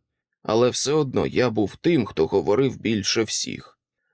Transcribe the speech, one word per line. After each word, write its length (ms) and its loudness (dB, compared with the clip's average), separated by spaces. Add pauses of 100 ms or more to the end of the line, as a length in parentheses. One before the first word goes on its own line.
(440)
Але 260 2
все 240 0
одно 340 0
я 220 0
був 260 -2
тим, 300 2
хто 220 0
говорив 520 0
більше 440 -2
всіх. 560 -6 (340)